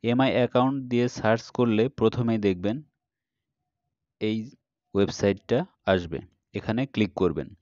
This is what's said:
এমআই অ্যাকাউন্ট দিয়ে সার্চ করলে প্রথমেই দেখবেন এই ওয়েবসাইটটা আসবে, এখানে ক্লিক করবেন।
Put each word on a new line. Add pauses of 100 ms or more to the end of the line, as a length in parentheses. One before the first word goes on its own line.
এমআই
অ্যাকাউন্ট
দিয়ে
সার্চ
করলে
প্রথমেই
দেখবেন (1400)
এই (440)
ওয়েবসাইটটা (200)
আসবে, (340)
এখানে
ক্লিক
করবেন।